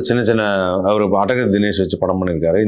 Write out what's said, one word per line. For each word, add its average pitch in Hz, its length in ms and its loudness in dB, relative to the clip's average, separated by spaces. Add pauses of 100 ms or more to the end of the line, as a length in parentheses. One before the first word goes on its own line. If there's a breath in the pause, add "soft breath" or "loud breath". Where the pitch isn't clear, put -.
சின்ன 120 220 0
சின்ன, 110 140 2 (460)
அவரு 107 160 2 (160)
அட்டகத்தி 120 340 0
தினேஷ் 104 280 0
வச்சு 95 200 -4
படம் 92 160 0
பண்ணியிருக்காரு. 85 480 0